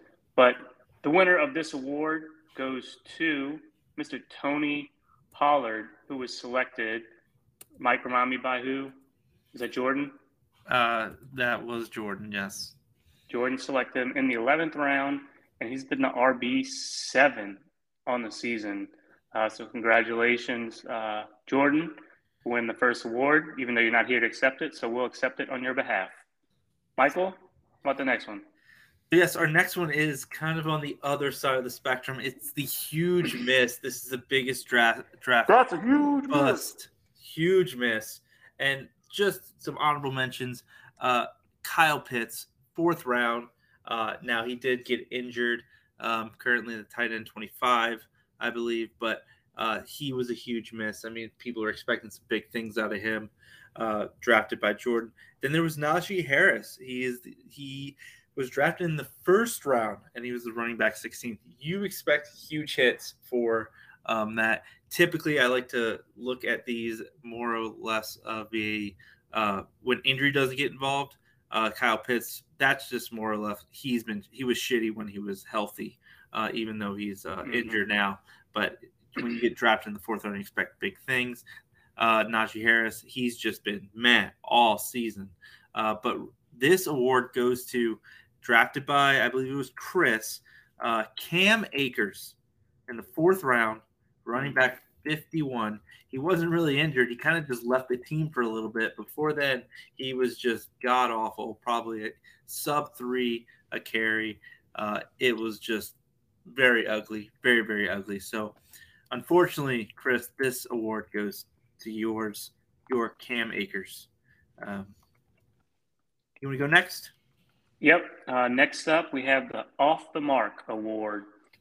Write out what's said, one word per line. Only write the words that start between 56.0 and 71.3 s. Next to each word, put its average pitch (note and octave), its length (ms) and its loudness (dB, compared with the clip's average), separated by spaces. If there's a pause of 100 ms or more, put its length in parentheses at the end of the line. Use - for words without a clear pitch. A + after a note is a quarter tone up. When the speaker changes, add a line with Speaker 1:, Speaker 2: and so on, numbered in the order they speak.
Speaker 2:
Harris. C#3 560 2
He B2+ 240 -6
is B2 180 -4
the, - 140 -18 (120)
he C#3 480 -12 (400)
was C3 120 -4
drafted E3+ 400 0
in D#3 80 -2
the C#3 120 -6 (160)
first A3 420 4
round, A2+ 320 2 (160)
and A#2+ 100 -10
he B2 60 -6
was A#2+ 140 -6
the A#2 80 -8
running A#2 240 -4
back A2 180 2
sixteenth. - 460 -10 (180)
You F3 240 -6
expect D#3 460 0
huge - 480 -8
hits - 460 2
for, A2+ 480 0 (360)
um, A2 300 -2
that. A2 260 2 (280)
Typically, D#3+ 500 2
I B2+ 60 6
like B2 240 2
to A#2 280 0 (180)
look B2 280 -8
at A2+ 200 -2
these A2+ 380 -6 (220)
more A#2 320 -4
or A2+ 200 -4
less A2 480 -6
of A2 300 -6
a, G#2+ 400 -4 (380)
uh, G#2 300 0 (200)
when B2 220 0
injury C3+ 260 2
doesn't C3+ 260 2
get C#3 140 -2
involved. C#3 460 -4 (340)